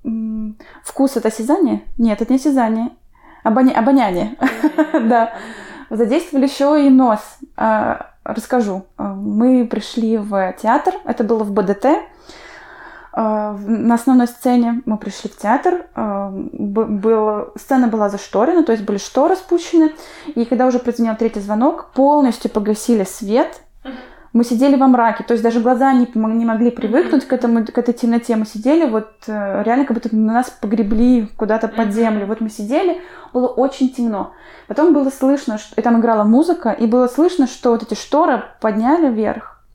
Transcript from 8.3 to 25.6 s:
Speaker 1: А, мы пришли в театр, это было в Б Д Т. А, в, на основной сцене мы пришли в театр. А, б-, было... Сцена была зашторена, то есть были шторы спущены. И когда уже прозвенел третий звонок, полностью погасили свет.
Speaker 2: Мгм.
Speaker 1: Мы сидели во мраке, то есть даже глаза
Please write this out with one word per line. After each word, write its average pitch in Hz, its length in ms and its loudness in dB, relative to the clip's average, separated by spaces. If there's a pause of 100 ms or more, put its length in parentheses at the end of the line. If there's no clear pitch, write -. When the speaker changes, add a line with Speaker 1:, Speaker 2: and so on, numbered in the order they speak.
Speaker 1:
А, 202 160 -6
мы 220 520 2
пришли 226 520 -4
в 196 340 -2 (100)
театр, 285 320 0 (120)
это - 180 -2
было 220 200 0
в 208 80 -6
Б 202 100 0
Д 190 120 0
Т. 285 280 0 (1080)
А, 214 420 -4
в, 202 140 -12
на 226 280 2
основной 240 320 2
сцене 240 580 0
мы 214 100 -2
пришли - 320 -10
в - 80 -14
театр. 339 500 -2 (100)
А, 202 360 -6
б-, 202 540 -4
было... 214 720 0
Сцена 254 320 0
была 214 200 0
зашторена, 254 540 0
то - 100 0
есть 220 120 -2
были 208 140 -2
шторы 302 380 0
спущены. 339 560 0 (440)
И 233 80 0
когда 247 220 0
уже 247 120 2
прозвенел 233 380 -2
третий 220 240 -2
звонок, 220 540 -2
полностью 269 580 2
погасили 214 520 0
свет. 214 580 -4 (220)
Speaker 2:
Мгм. 262 100 -14 (380)
Speaker 1:
Мы 233 120 4
сидели 262 320 2
во 262 100 4
мраке, 233 380 2
то - 100 -2
есть 214 80 -2
даже 233 160 2
глаза 254 340 2